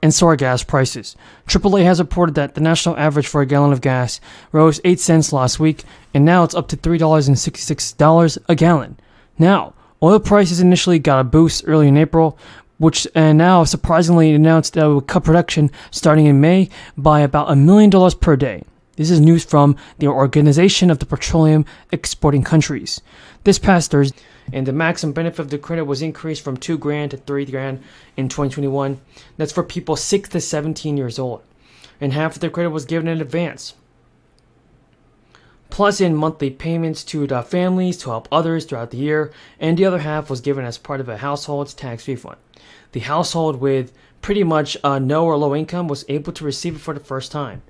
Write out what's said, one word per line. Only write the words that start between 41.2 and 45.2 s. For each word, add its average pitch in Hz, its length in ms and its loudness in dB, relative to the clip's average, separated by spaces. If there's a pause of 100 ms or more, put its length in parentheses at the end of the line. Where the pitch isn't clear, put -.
tax 120 340 -14
refund. - 300 -12 (560)
The 123 80 -10
household 156 580 -4
with 135 340 -4 (280)
pretty 202 240 -2
much, 156 400 -2
uh, 139 140 -2
no 143 260 -2